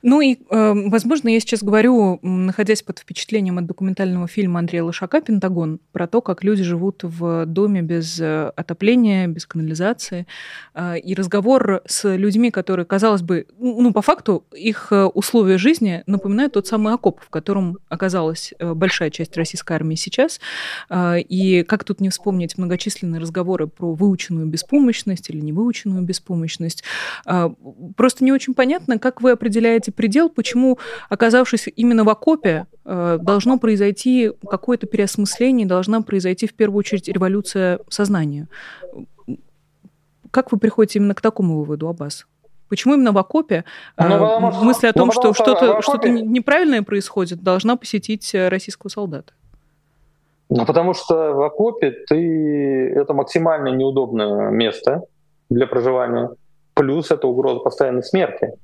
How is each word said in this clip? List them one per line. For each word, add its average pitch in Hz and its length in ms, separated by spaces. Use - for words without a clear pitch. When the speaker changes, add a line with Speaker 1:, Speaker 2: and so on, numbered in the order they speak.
Speaker 1:
Ну 269 180
и, 262 140
э, 214 380
возможно, 233 400
я 226 100
сейчас 214 240
говорю, 214 600
м, 185 240
находясь 208 340
под - 180
впечатлением 185 600
от 175 80
документального 180 600
фильма 175 320
Андрея 170 240
Лошака 175 380
«Пентагон», 185 580
про 175 160
то, 226 140
как 190 220
люди 196 200
живут 175 400
в 165 420
доме 185 360
без, 165 380
э, 156 360
отопления, 196 720
без 165 180
канализации. 175 800
Э, 170 240
и 180 160
разговор 196 720
с - 300
людьми, 208 360
которые, 185 340
казалось 196 360
бы, 170 240
н-, 247 220
ну, 240 120
по 214 80
факту, 196 420
их, 208 380
э, 196 140
условия 190 520
жизни 202 500
напоминают 202 460
тот 202 140
самый 214 260
окоп, 208 280
в - 80
котором 185 480
оказалась, 170 680
э, 170 160
большая 165 380
часть - 260
российской 165 360
армии 160 220
сейчас. 262 440
Э, 175 300
и 185 440
как 208 200
тут - 180
не 196 80
вспомнить 185 480
многочисленные 175 640
разговоры 170 460
про 170 260
выученную 170 540
беспомощность 214 800
или 160 100
невыученную 185 640
беспомощность. 170 800
Э, 175 220
просто 247 280
не 262 80
очень 262 240
понятно, 262 420
как 254 240
вы 254 100
определяете 226 600
предел, 240 380
почему, 254 500
оказавшись 233 680
именно 226 280
в 214 60
окопе, 214 560
э, 175 360
должно 202 380
произойти 220 720
какое-то 226 380
переосмысление, 214 800
должна 185 340
произойти 185 460
в - 60
первую 208 260
очередь 196 300
революция 190 720
сознания. 160 580
Как - 200
вы 226 60
приходите 214 420
именно 202 140
к - 80
такому 185 380
выводу, 151 300
Аббас? 151 360
Почему 247 240
именно 254 180
в 202 60
окопе, 190 480
Speaker 2:
Ну, 170 80
Speaker 1:
э, 170 140
Speaker 2:
потому 226 340
что, 190 100
Speaker 1:
мысль 247 240
о 220 80
Speaker 2:
ну, - 60
Speaker 1:
том, 240 80
Speaker 2:
потому 233 240
Speaker 1:
что - 0
Speaker 2:
что 220 100
Speaker 1:
что-то, 247 220
Speaker 2:
в 233 60
окопе 320 100
Speaker 1:
что-то 277 280
не-, 233 120
неправильное 254 600
происходит, 185 600
должна 190 320
посетить, - 580
э, 185 140
российского 190 420
солдата? 175 440
Speaker 2:
Ну, 120 160
потому 170 280
что 160 400
в 139 80
окопе 208 500
ты — 147 880
это 143 180
максимально 147 560
неудобное 113 840
место 117 520
для 123 180
проживания, 123 640
плюс 147 380
это 143 160
угроза 127 320
постоянной 123 440
смерти. - 500